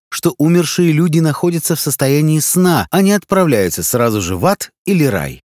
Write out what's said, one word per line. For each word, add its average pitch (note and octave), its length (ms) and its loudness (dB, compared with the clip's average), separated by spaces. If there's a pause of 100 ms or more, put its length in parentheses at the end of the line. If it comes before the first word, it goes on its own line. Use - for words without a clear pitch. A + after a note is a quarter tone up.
(100)
что - 280 -2
умершие E3+ 520 2
люди D#3+ 300 2
находятся E3 560 -2
в - 40 -6
состоянии D3+ 600 0
сна, F3 500 0
а F3+ 100 0
не G3 120 2
отправляются C#3+ 720 0
сразу A#2 360 0
же F2+ 160 -6
в F2 80 -2
ад - 260 -2 (160)
или F#3 180 2
рай. D2 360 -4 (140)